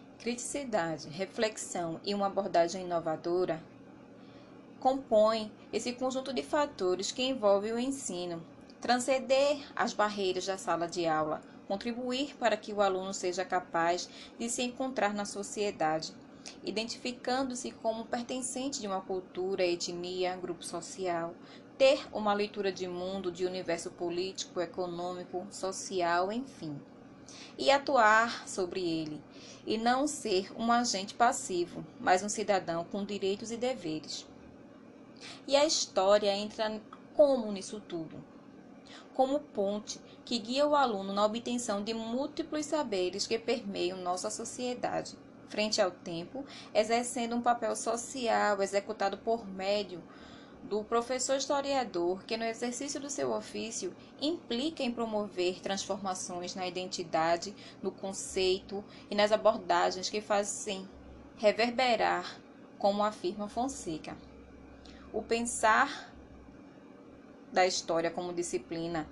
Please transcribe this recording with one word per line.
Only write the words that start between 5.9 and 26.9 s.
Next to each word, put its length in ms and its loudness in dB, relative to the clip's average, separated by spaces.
conjunto 400 -2
de 100 -2
fatores 680 0
que 100 -2
envolve 500 4
o 60 0
ensino. 640 -4
Transcender 840 2
as 200 0
barreiras 520 0
da 120 -2
sala 300 0
de 180 0
aula, 360 0
contribuir 680 -2
para 200 2
que 160 -6
o 80 0
aluno 340 2
seja 300 -2
capaz 640 0
de 100 -2
se 140 -2
encontrar 500 0
na 120 -4
sociedade, 880 -2
identificando-se 1120 -4
como 320 -4
pertencente 760 -4
de 60 -6
uma 140 -2
cultura, 640 -2
etnia, 720 -2
grupo 260 -6
social, 720 -4
ter 360 6
uma 200 2
leitura 380 0
de 160 -4
mundo, 460 -4
de 120 -4
universo 460 -2
político, 720 -4
econômico, 880 -4
social, 800 0
enfim, 500 -6